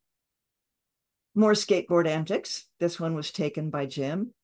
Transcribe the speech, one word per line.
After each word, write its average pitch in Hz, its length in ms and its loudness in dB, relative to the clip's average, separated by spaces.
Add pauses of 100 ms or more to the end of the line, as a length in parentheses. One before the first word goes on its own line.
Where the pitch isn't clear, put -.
(1300)
More 214 200 6
skateboard 175 520 2
antics. 160 600 -2 (120)
This 175 220 -2
one 165 160 -2
was 151 160 -6
taken 156 380 -4
by 139 160 -4
Jim. 151 580 -4